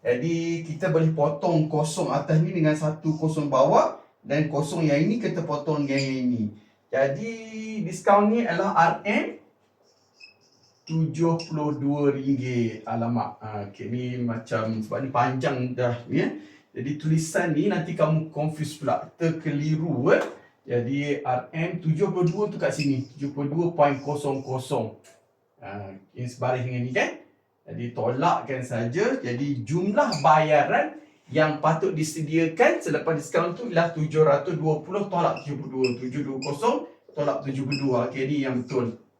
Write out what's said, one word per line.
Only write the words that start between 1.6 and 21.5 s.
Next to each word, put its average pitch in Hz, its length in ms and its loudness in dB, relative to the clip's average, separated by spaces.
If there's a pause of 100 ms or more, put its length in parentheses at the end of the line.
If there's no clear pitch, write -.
kosong 156 400 -2
atas 156 320 2
ni 185 80 2
dengan 156 240 2
satu 156 480 -2
kosong 156 240 0
bawah 170 560 4 (160)
dan 151 320 0
kosong 156 320 -2
yang 147 160 4
ini 214 240 2
kita 160 240 -2
potong 147 400 -2
dengan 135 120 0 (120)
yang 131 160 -2
ini. 120 160 0 (480)
Jadi 139 420 0 (540)
diskaun 208 480 4
ni 233 80 2
adalah 185 320 0
R 165 200 6 (120)
M 208 180 0 (1700)
tujuh 160 560 2
puluh 151 320 -4
dua 143 400 2
ringgit. 123 640 0
Alamak, 117 640 -2
ha, 107 240 -8
okey, - 240 -12
ni 127 100 -4 (140)
macam, 113 640 -4
sebab 127 240 -6
ni 127 80 -6
panjang 127 560 0
dah 120 400 -2
ni, 143 80 0
ya. 202 160 0 (400)
Jadi 135 240 -6
tulisan 165 560 0
ni 185 160 2
nanti 170 240 -2
kamu 156 400 2
confuse 151 480 -4
pula, 131 320 -2
terkeliru, 156 960 0
eh. - 240 4 (320)
Jadi 139 560 -2
R 127 320 -2